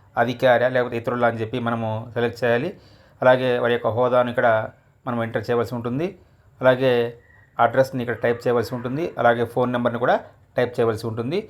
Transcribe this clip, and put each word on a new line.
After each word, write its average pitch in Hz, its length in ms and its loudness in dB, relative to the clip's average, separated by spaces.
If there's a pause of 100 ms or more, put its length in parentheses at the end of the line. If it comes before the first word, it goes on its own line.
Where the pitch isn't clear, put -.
(180)
అధికారి, 120 520 2
లేకపోతే 123 280 -2
ఇతరుల 120 280 -2
అని 113 160 0
చెప్పి 113 180 -4
మనము 113 540 -4
సెలెక్ట్ 117 300 -2
చేయాలి. 123 340 0 (440)
అలాగే 127 380 4
వారి 120 140 2
యొక్క 120 140 -2
హోదాను 123 420 2
ఇక్కడ 113 400 2 (380)
మనం 117 160 -4
ఎంటర్ 113 260 -6
చేయవలసి 120 260 -2
ఉంటుంది. 131 440 -6 (420)
అలాగే 123 560 2 (420)
అడ్రస్ని 127 420 2
ఇక్కడ 117 140 -4
టైప్ 120 320 -2
చేయవలసి 120 280 0
ఉంటుంది. 131 420 -6
అలాగే 120 280 2
ఫోన్ 123 260 -2
నెంబర్ని 120 280 -2
కూడా 170 200 2 (380)
టైప్ 123 220 0
చేయవలసి 113 280 0
ఉంటుంది. 120 420 -6